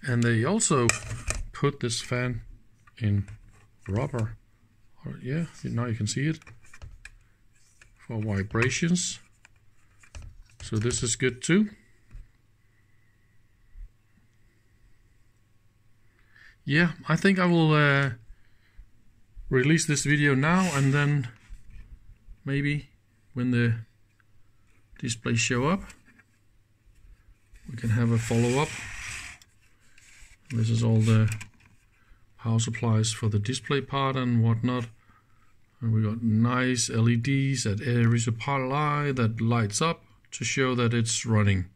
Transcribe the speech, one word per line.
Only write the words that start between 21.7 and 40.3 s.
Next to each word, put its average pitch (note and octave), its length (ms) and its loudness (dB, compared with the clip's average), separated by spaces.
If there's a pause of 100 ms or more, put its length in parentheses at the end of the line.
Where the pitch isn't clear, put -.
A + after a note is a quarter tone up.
maybe C#3+ 460 -2 (440)
when B2 180 -2
the A#2+ 240 2 (1200)
displays A#2 400 -2
show B2+ 300 0
up, F#3+ 120 0 (1900)
we A#2+ 80 -12
can A2+ 140 -4
have A#2 200 2
a A#2 60 2
follow-up. A#2+ 500 2 (1800)
This A2+ 220 0
is A2+ 120 0
all A2+ 180 4
the A2 300 4 (1080)
power A2+ 180 0
supplies A2+ 560 0
for - 160 -2
the G#2+ 80 0
display B2+ 420 -2
part C3+ 360 -4
and B2 280 2
whatnot. A#2+ 440 0 (920)
And A2+ 140 0
we A2 80 4
got A2 220 -2
nice A#2+ 640 2
L A2+ 180 2
E A#2+ 80 6
Ds C3+ 520 0
at G2+ 140 0
every A#2+ 360 2
supply C#3 920 -2
that A2+ 280 0
lights A2+ 440 0
up E3 180 -2 (300)